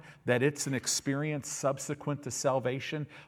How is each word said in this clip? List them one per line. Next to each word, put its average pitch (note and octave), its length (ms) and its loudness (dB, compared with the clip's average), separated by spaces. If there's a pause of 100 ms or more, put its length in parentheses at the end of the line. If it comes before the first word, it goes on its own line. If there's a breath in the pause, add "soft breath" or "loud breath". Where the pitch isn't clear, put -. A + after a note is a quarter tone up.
(260 loud breath)
that B2 180 6
it's D3 240 2
an C3+ 80 0
experience C#3 760 -2
subsequent C#3+ 720 -2
to A#2+ 80 -6
salvation C3+ 760 0 (200 loud breath)